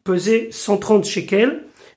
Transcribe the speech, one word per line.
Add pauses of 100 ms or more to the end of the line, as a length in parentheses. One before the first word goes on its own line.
pesait
cent
trente
shekels, (340)